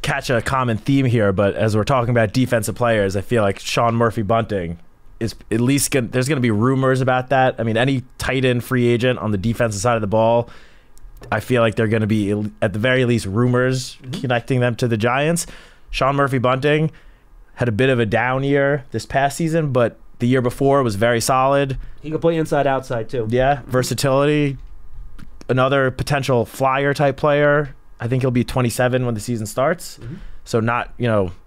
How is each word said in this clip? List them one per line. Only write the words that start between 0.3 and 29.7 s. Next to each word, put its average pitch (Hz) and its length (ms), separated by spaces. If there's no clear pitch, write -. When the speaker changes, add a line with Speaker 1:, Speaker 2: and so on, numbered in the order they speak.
Speaker 1:
common 123 360
theme 139 280
here, 110 260
but 98 240
as 104 200
we're 107 100
talking 123 260
about 113 220
defensive 120 420
players, 107 400
I 98 60
feel 113 220
like 101 160
Sean 117 360
Murphy-Bunting 107 840
is 117 140
at 113 120
least 131 300
gonna, 127 160
there's 127 220
gonna 143 120
be 120 100
rumors 131 500
about 127 280
that. 131 280
I 113 60
mean, 110 140
any 131 260
tight 131 260
end 120 180
free 123 240
agent 120 300
on 104 140
the 101 60
defensive 107 440
side 117 140
of 110 60
the 104 60
ball, 113 420
I 107 80
feel 120 240
like 113 120
they're 113 120
gonna 110 180
be, 104 260
at 104 120
the 107 60
very 127 260
least, 117 200
rumors 123 800
Speaker 2:
Mm-hmm. 127 180
Speaker 1:
connecting 123 380
them 120 160
to 123 120
the 113 100
Giants. 139 500
Sean 139 280
Murphy-Bunting 135 760
had 120 120
a 117 40
bit 127 180
of 127 100
a 117 60
down 123 380
year 139 480
this 113 140
past 139 320
season, 160 340
but 120 260
the 120 80
year 127 140
before 135 420
was 110 120
very 117 260
solid. 135 560
Speaker 2:
He 151 100
could 156 100
play 170 160
inside, 151 300
outside, 127 420
too. 117 220
Speaker 1:
Yeah, 131 340
versatility. 139 920
Another 131 440
potential 127 540
flyer 135 480
type 139 240
player. 147 580
I 117 80
think 127 160
he'll 131 80
be 120 120
twenty-seven 123 600
when 120 80
the 107 80
season 113 240
starts. 147 540